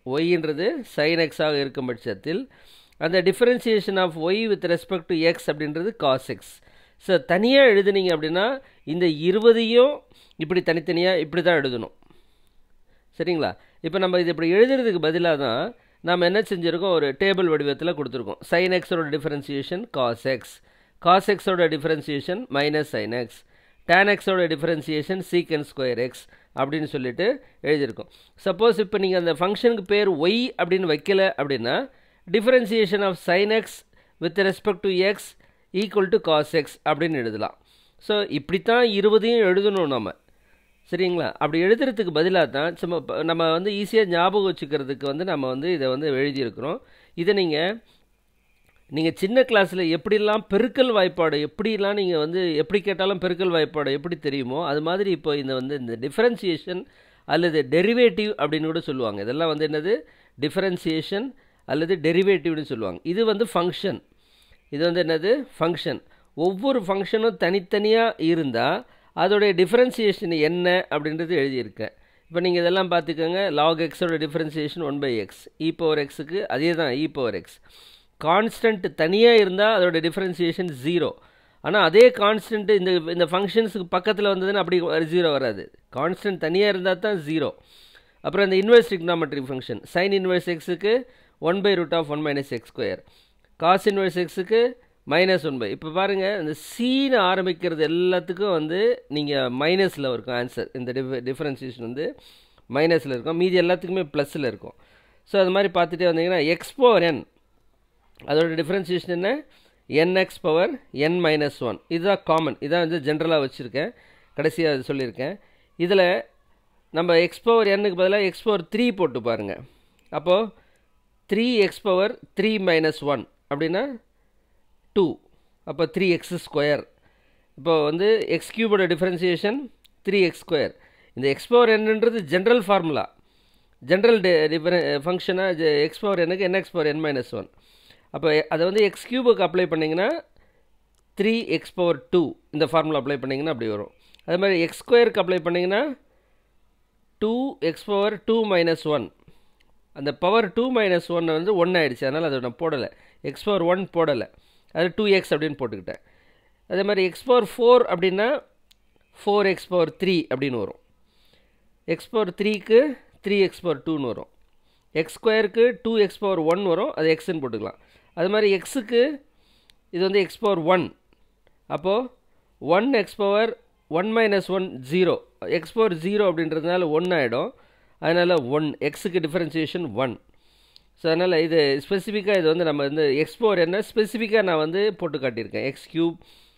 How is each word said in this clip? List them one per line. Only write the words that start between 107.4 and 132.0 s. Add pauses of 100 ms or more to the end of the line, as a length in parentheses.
அதோட
டிஃபரன்ஷியேஷன்
என்ன? (440)
என்
எக்ஸ்
பவர் (200)
n
minus
one.
இதுதான்
காமன்,
இதான்
வந்து
ஜெனரலா
வச்சிருக்கேன், (420)
கடைசியா
அது
சொல்லியிருக்கேன். (380)
இதுல (680)
நம்ம
x (140)
power
n-க்கு
பதிலா
x (120)
power (160)
three
போட்டு
பாருங்க. (520)
அப்போ, (840)
த்ரீ
எக்ஸ்
பவர் (220)
த்ரீ
மைனஸ்
ஒன் (220)
அப்படின்னா, (920)
டூ. (440)
அப்போ,
த்ரீ
எக்ஸ்
ஸ்கொயர். (680)
இப்போ
வந்து
எக்ஸ்
கியூபோட
டிஃபரன்ஷியேஷன் (380)
த்ரீ
எக்ஸ்
ஸ்கொயர். (380)
இந்த
x
power
n-ன்றது (100)